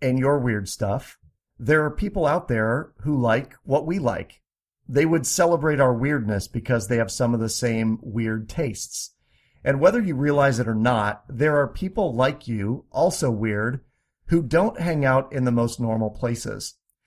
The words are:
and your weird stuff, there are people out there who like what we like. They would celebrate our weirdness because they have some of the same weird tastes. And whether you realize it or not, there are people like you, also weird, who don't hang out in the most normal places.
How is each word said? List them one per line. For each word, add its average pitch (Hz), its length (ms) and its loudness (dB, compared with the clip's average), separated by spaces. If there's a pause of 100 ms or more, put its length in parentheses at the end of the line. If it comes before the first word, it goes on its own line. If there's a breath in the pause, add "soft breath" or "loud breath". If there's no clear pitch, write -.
and 131 160 0
your 139 220 2
weird 107 300 -2
stuff, - 480 -4 (420)
there 151 240 2
are 147 80 -2
people 196 340 -2
out 165 220 0
there 117 540 -2
who 139 180 -2
like 120 440 0
what 147 220 0
we 180 140 -2
like. 110 420 -6 (460)
They 135 180 2
would 160 220 0
celebrate 160 540 2
our 127 120 6
weirdness 117 540 -2
because 117 400 -2
they 123 80 0
have 113 160 0
some 120 220 0
of 113 80 0
the 110 80 -2
same 113 520 -2
weird 110 460 -4
tastes. - 640 -8 (480)
And 139 200 0
whether 208 200 6
you 175 140 0
realize 139 420 2
it 117 120 0
or 113 40 0
not, 107 540 0
there 147 320 2
are 139 80 2
people 190 480 -4
like 131 320 0
you, 110 440 -4
also 156 380 0
weird, 110 520 -2 (460)
who 170 140 4
don't 170 380 0
hang 165 240 0
out 131 300 2
in 131 100 -2
the 123 80 2
most 117 260 0
normal 110 340 -2
places. 117 640 -6 (320)